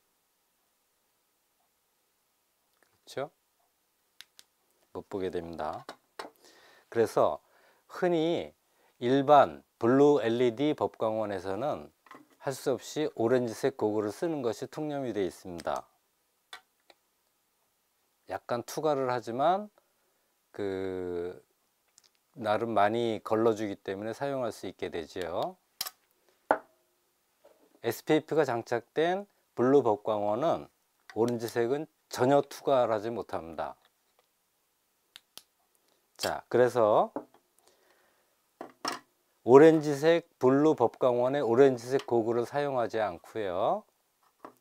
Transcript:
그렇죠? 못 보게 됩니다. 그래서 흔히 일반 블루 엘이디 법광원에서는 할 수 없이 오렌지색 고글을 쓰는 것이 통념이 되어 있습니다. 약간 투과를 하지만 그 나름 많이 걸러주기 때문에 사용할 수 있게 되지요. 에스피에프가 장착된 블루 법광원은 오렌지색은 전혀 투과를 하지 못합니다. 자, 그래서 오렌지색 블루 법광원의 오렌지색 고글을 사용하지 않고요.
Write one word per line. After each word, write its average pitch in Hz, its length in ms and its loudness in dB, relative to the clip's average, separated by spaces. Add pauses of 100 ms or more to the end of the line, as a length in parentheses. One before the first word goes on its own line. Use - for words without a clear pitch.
(3000)
그렇죠? 139 280 -10 (1600)
못 90 160 -14
보게 92 200 -4
됩니다. 82 560 -8 (1040)
그래서 110 500 0 (480)
흔히 165 640 -2 (460)
일반 131 640 4 (160)
블루 135 420 6
엘이디 120 540 0
법광원에서는 104 1160 -4 (460)
할 135 160 -8
수 - 180 -4
없이 143 420 -4
오렌지색 120 640 0
고글을 107 340 -2
쓰는 160 300 -6
것이 117 240 -6
통념이 143 480 -8
되어 101 100 -2
있습니다. 85 600 -8 (2500)
약간 113 340 -6
투과를 143 480 -2
하지만 143 580 -2 (800)
그 92 920 -6 (920)
나름 110 400 -4
많이 107 500 0
걸러주기 110 520 0
때문에 101 380 -10
사용할 135 380 -6
수 - 160 -12
있게 90 220 -10
되지요. 90 680 -8 (2250)
에스피에프가 147 640 0
장착된 147 800 -4 (280)
블루 131 280 4
법광원은 107 840 -2 (460)
오렌지색은 120 760 -2 (220)
전혀 139 320 4
투과를 123 520 0
하지 107 160 -4
못합니다. 82 640 -10 (2500)
자, 82 320 -6
그래서 123 640 2 (2250)
오렌지색 151 960 6
블루 139 360 4
법광원의 127 640 0
오렌지색 127 640 4
고글을 117 400 0
사용하지 127 560 -4
않고요. 104 840 -4 (760)